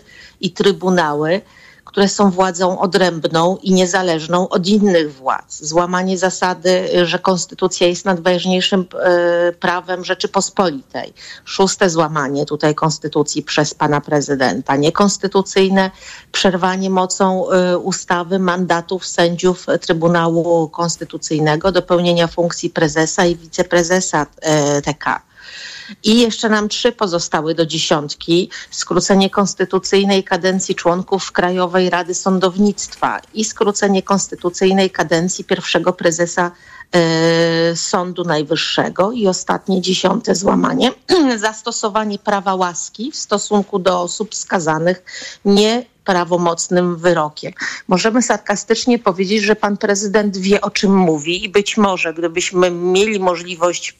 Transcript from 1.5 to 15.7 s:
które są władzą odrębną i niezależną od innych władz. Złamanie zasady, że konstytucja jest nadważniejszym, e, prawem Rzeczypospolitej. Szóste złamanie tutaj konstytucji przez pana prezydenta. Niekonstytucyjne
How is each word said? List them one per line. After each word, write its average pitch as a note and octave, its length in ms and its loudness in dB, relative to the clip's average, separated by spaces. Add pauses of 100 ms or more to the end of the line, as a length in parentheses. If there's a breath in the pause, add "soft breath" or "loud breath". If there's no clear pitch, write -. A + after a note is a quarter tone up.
które G3 220 0
są G3 240 2
władzą F#3 480 0
odrębną E3+ 840 0
i F#3+ 100 2
niezależną F3+ 760 0
od F3+ 180 -2
innych F#3 460 2
władz. C3 480 -6
Złamanie F3+ 560 0
zasady, F3+ 720 0 (160)
że E3 140 -2
konstytucja F#3 680 0
jest F3 180 -2
nadważniejszym, F#3 800 0 (180)
e, F3 480 2
prawem F3 540 -4
Rzeczypospolitej. F3+ 1080 -4 (320 loud breath)
Szóste - 440 2
złamanie D3+ 560 0
tutaj D3+ 300 0
konstytucji D3+ 680 -2
przez - 300 -2
pana D3 280 0
prezydenta. C3+ 720 -2
Niekonstytucyjne F#3+ 1160 2 (400 loud breath)